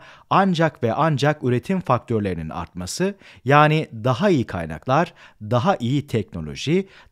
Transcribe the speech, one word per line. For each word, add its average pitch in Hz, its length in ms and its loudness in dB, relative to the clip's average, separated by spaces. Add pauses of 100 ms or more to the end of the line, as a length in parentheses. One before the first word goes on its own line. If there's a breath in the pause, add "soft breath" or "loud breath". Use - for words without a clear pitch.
(300 loud breath)
ancak 165 540 2
ve 113 100 2
ancak 147 500 0
üretim 127 360 0
faktörlerinin 101 720 -2
artması, 92 680 -6 (300 loud breath)
yani 151 420 4 (160)
daha 127 260 2
iyi 143 140 2
kaynaklar, 87 720 -2 (280 loud breath)
daha 120 340 0
iyi 135 320 -2
teknoloji, 104 800 -4 (240 loud breath)